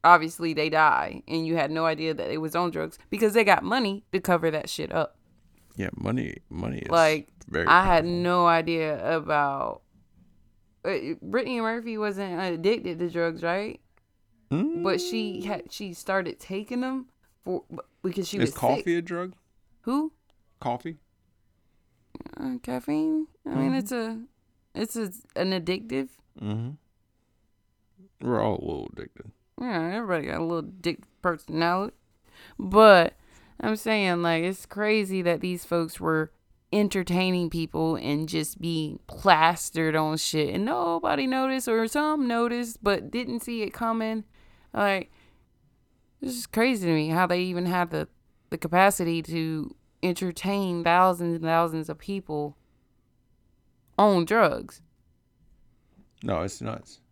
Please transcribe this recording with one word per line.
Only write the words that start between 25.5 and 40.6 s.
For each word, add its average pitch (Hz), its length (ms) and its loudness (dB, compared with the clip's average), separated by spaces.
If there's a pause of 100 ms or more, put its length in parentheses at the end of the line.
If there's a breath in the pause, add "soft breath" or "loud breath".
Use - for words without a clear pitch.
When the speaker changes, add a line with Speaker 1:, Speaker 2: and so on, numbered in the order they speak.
Speaker 1:
addictive. 180 580 -4 (320)
Speaker 2:
Mm-hmm. 110 300 -4 (1500)
We're 113 200 0
all 107 160 2
a - 60 -8
little - 280 -6
addicted. - 380 -16 (300)
Speaker 1:
Yeah, 175 340 -4
everybody 196 340 -2
got 160 120 -4
a 165 40 -2
little 165 180 -2
dick 175 380 -6 (220)
personality. 170 720 -2 (640 loud breath)
But 196 560 10 (460 soft breath)
I'm 214 160 0
saying, 202 460 0
like, 165 220 2
it's 185 220 -4
crazy 202 560 0
that 170 180 2
these 180 240 -6
folks 165 360 -2
were 160 320 0 (400)
entertaining 185 800 2
people 160 460 -2
and 147 320 -2
just 160 320 -4
being 160 460 -4
plastered 160 880 2
on 156 220 0
shit. 156 380 -2
And 196 100 -2